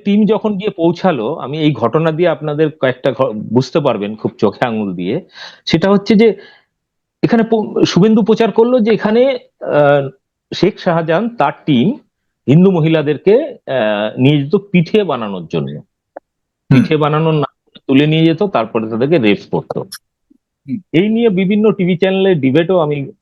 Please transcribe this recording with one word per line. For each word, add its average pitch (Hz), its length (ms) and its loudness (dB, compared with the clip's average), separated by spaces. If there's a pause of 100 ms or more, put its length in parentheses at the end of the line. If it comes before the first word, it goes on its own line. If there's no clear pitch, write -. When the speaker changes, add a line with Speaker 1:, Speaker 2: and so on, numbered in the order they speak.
Speaker 1:
টিম 208 200 2
যখন 208 320 -2
গিয়ে 208 120 -6
পৌঁছালো, 165 680 -2
আমি 139 240 -8
এই 151 140 2
ঘটনা 120 380 -2
দিয়ে 165 180 0
আপনাদের 151 420 -2
কয়েকটা 135 400 -2
ঘ-, 123 220 -2
বুঝতে 120 460 -2
পারবেন 110 360 -2
খুব 107 220 -6
চোখে - 280 -2
আঙুল 107 280 -4
দিয়ে, 92 280 -6 (440)
সেটা 185 260 2
হচ্ছে 202 240 2
যে 208 200 4 (880)
এখানে 226 200 2
প-, 226 420 -2
শুভেন্দু 220 360 4
প্রচার 214 300 0
করলো 240 280 2
যে 220 120 0
এখানে, 240 480 0 (220)
আহ, 143 480 2 (440)
শেখ - 260 0
শাহজাহান 170 500 -2
তার 151 220 -2 (140)
টিম 151 320 2 (500)
হিন্দু 180 240 6
মহিলাদেরকে, 160 720 2
আহ, 110 760 -4
নিয়ে 139 240 2
যেত 151 120 -2
পিঠে 196 480 0
বানানোর 107 440 -6
জন্য। 71 240 -6
Speaker 2:
হুম। - 1120 -4
Speaker 1:
পিঠে 160 160 0
বানানোর 156 360 0
নাম - 540 -6
তুলে 143 200 4
নিয়ে 160 180 2
যেত, 165 180 0
তারপরে 113 460 -2
তাদেরকে 135 280 0
রেপ 104 200 2 (140)
করতো। - 300 -6
Speaker 2:
হুম। - 960 -16 (140)
Speaker 1:
এই 196 180 0
নিয়ে 226 200 0
বিভিন্ন 202 420 0
টিভি 180 260 -2
চ্যানেলে 190 380 0
ডিবেটও 160 440 2
আমি 147 240 -2 (180)